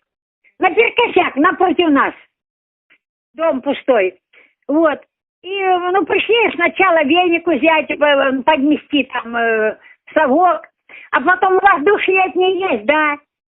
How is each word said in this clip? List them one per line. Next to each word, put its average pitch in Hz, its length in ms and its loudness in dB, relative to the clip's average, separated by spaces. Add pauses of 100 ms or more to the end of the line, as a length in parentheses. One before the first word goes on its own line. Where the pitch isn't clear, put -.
(580)
Наперекосяк, 370 760 -2
напротив 349 540 0
нас. 254 240 0 (1200)
Дом 311 260 -2
пустой. 233 580 -2 (500)
Вот. 302 320 0 (420)
И, 381 220 -8
ну, 359 420 0
пришли 427 480 0
сначала 339 500 0
веник 339 420 0
взять, 311 440 0
э, 277 520 0
подмести 294 640 0
там, 233 320 -10
э, 226 420 -2 (360)
совок. 311 480 2 (500)
А 302 80 0
потом: 370 360 2
"У 381 40 2
вас 381 240 2
душ 403 240 0
летний 370 500 0
есть, 285 280 -4
да?" 294 300 0 (420)